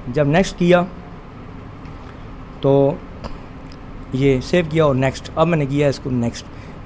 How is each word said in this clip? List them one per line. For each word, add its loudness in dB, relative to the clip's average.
जब 2
next 4
किया 6
तो 4
ये 4
save 2
किया 4
और 4
next, 0
अब 6
मैंने 2
किया 2
इसको -2
नेक्स्ट। -2